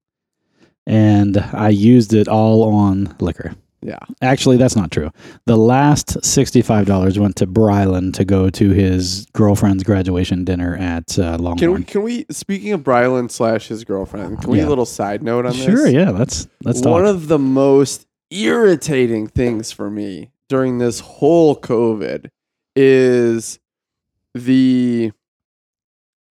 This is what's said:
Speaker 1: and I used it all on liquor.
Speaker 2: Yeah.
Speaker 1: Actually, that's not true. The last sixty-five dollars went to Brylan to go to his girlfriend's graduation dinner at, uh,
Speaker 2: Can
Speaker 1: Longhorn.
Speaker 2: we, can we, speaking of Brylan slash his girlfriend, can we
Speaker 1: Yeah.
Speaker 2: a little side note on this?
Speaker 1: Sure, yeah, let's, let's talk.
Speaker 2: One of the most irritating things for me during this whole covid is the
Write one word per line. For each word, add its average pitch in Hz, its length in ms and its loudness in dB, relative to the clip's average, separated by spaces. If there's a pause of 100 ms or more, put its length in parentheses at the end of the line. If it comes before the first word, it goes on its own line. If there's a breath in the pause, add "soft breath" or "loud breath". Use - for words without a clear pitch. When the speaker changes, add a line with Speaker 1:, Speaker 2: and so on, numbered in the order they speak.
(880)
Speaker 1:
and 104 520 4
I 107 320 -2
used 107 440 4
it 104 140 4
all 110 440 4
on 98 460 0
liquor. 87 340 -6 (300)
Speaker 2:
Yeah. - 160 -12 (220)
Speaker 1:
Actually, 131 360 2
that's 123 180 4
not 90 160 -2
true. 73 220 -6 (320 loud breath)
The 117 120 2
last 135 680 2
sixty-five 117 600 2
dollars 95 340 0
went 101 160 0
to 98 100 -2
Brylan 95 680 0
to 101 100 0
go 95 260 0
to 101 200 0
his 92 640 -2
girlfriend's 101 520 0
graduation 92 600 -2
dinner 90 320 -4
at, 87 440 -8
uh, 82 160 -4
Speaker 2:
Can 85 80 -6
Speaker 1:
Longhorn. 165 300 -2
Speaker 2:
we, 202 100 -6
can 202 180 -6
we, 233 280 -8
speaking 196 420 -8
of 185 80 -4
Brylan 127 500 0
slash 113 380 -4
his 110 160 -12
girlfriend, 98 560 -8
can - 100 -6
we 151 80 2
Speaker 1:
Yeah. 151 80 0
Speaker 2:
a 147 40 0
little 127 160 0
side 104 360 -6
note 120 240 -2
on 123 60 -4
this? 127 100 -6
Speaker 1:
Sure, 226 240 2
yeah, 160 240 2
let's, 104 380 -4 (160)
let's 127 160 -2
talk. 123 100 2
Speaker 2:
One 170 160 2
of 180 220 -2
the 156 100 2
most 135 680 2 (260)
irritating 160 960 0
things 120 420 -4
for 104 180 -12
me 104 420 -10 (180)
during 131 300 -2
this 120 200 -2
whole 156 560 2
covid 110 760 -4 (440)
is 123 840 2 (760)
the 123 760 0 (1200)